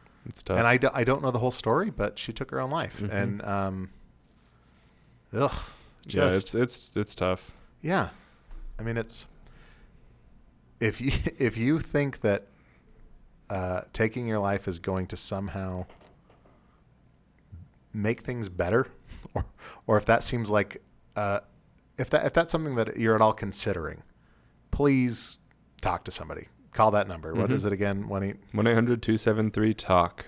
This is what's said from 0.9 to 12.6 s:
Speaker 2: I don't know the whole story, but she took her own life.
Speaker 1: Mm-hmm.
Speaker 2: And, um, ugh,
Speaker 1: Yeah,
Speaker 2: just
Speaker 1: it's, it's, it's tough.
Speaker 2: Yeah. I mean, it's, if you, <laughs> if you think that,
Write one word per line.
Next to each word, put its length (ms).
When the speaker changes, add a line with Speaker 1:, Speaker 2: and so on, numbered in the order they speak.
Speaker 2:
I 100
don't 200
know 80
the 80
whole 120
story, 380
but 300
she 120
took 200
her 100
own 100
life. 300
Speaker 1:
Mm-hmm. 160
Speaker 2:
And, 260
um, 480
ugh, 180
Speaker 1:
Yeah, 260
Speaker 2:
just 240
Speaker 1:
it's, 0
it's, 440
it's 160
tough. 380
Speaker 2:
Yeah. 300
I 40
mean, 160
it's, 280
if 220
you, 120
<laughs> 140
if 180
you 240
think 400
that, 280